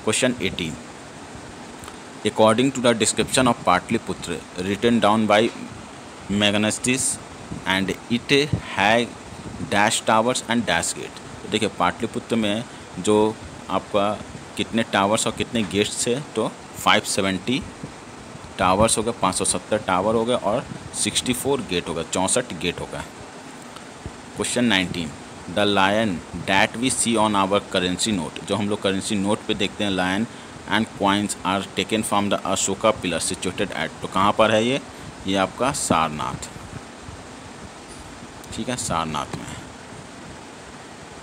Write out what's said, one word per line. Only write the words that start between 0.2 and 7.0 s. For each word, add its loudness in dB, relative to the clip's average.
एटीन, -2
according 6
to 0
the 8
description 4
of -6
Patliputra 2
written 4
down 6
by 6
Megasthenes 2